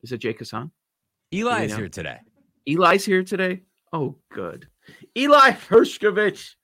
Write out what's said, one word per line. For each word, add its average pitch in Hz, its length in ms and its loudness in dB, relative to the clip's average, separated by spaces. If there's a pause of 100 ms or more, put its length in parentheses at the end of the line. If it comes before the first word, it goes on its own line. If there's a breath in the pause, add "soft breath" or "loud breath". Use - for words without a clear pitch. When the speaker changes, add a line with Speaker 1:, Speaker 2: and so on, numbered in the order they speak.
Speaker 1:
Is 117 100 -12
it 123 60 -8
Jake 113 220 -6
Hassan? 120 300 -12 (640)
Speaker 2:
Eli's 226 240 -4
Speaker 1:
Do 202 60 -4
we - 60 -6
know? 107 80 -6
Speaker 2:
here 104 120 -8
today. 78 300 -12 (480)
Speaker 1:
Eli's 175 400 2
here 185 160 0
today? 185 400 -6 (320)
Oh, 147 220 -4 (140)
good. - 380 -12 (480 soft breath)
Eli 269 360 6
Hershkovich. - 1120 0